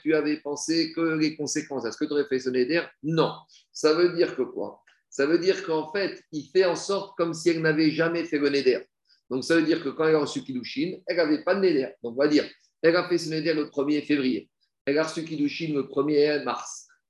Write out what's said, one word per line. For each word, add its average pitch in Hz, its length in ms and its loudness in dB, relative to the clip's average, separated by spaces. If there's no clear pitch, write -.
tu 156 120 2
avais 151 240 0
pensé 160 560 -2
que 165 60 -2
les 156 180 0
conséquences, 143 480 -4
est-ce 113 140 -6
que 151 80 -2
tu 147 60 -4
aurais 147 140 0
fait 131 120 0
ce 131 100 -2
Neder ? 127 320 0
Non. 156 300 0
Ça 156 200 2
veut 170 220 4
dire 165 200 0
que - 80 -6
quoi ? - 380 -8
Ça 139 160 0
veut 165 120 4
dire 180 280 0
qu'en 156 260 -2
fait, 196 300 -4
il 151 180 -10
fait 190 140 4
en 175 100 2
sorte 196 440 -6
comme 170 160 0
si 160 160 0
elle 165 100 0
n'avait 156 300 4
jamais 165 340 0
fait 156 140 -2
le 143 100 2
Neder. 131 300 2
Donc, 127 160 -6
ça 165 120 2
veut 165 60 4
dire 160 220 0
que 139 60 -4
quand 156 160 -2
elle 160 80 4
a 156 60 4
reçu 135 220 -4
Kiddushin, 131 640 -6
elle - 120 -2
n'avait 151 260 2
pas 180 100 2
de 202 60 -2
Neder. 156 280 2
Donc, 117 120 -8
on 131 80 0
va 151 60 2
dire, 147 160 4
elle 165 160 4
a 170 100 0
fait 175 120 0
ce 160 100 -4
Neder 160 240 -2
le 151 160 -2
premier 147 320 0
février. 139 480 0
Elle 143 120 0
a 160 60 2
reçu 160 200 -8
Kiddushin 156 500 -4
le 135 140 -2
premier 147 540 2
mars. - 440 -8